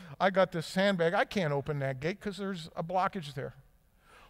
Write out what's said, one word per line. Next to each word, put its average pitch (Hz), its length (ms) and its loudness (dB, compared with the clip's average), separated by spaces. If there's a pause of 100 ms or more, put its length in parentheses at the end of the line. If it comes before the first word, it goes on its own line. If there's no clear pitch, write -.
(200)
I 196 120 4
got 185 200 4
this 165 140 -4
sandbag. 185 480 2
I 220 100 4
can't 165 300 0
open 143 260 -2
that 135 220 -2
gate 180 180 -2
'cause 196 180 -6
there's 190 380 -6
a 175 80 -4
blockage 180 520 -2
there." 135 200 -8 (760)